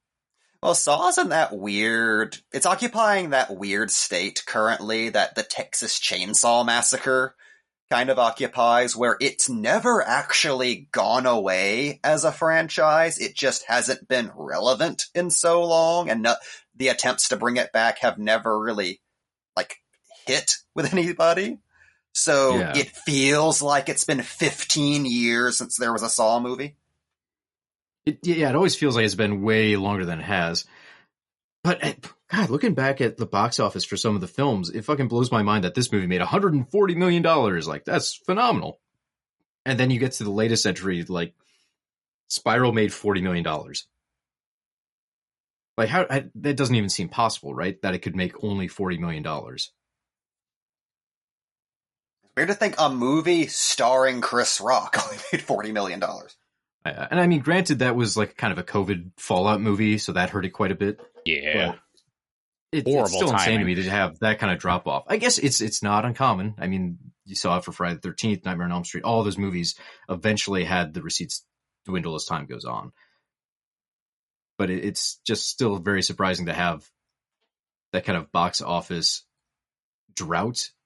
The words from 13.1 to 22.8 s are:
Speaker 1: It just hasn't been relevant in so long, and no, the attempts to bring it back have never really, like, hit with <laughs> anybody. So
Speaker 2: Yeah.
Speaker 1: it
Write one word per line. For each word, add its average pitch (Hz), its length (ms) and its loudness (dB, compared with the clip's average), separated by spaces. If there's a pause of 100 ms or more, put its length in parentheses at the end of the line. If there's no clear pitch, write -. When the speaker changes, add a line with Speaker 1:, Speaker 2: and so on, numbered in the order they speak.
Speaker 1:
It 104 160 -6
just 131 320 0
hasn't 120 400 0
been 123 300 0
relevant 107 800 0
in 175 160 0
so 170 340 4
long, 165 460 2
and 113 120 0
no, 139 120 4 (420)
the 131 120 0
attempts 123 420 0
to 123 60 0
bring 120 200 0
it 120 160 0
back 113 280 2
have 117 180 2
never 107 420 0
really, 104 400 -4 (560)
like, - 200 -6 (500)
hit 135 300 0 (180)
with 151 180 -2
<laughs> - 20 -
anybody. 175 640 2 (560)
So 135 440 4
Speaker 2:
Yeah. - 180 -2
Speaker 1:
it 139 140 0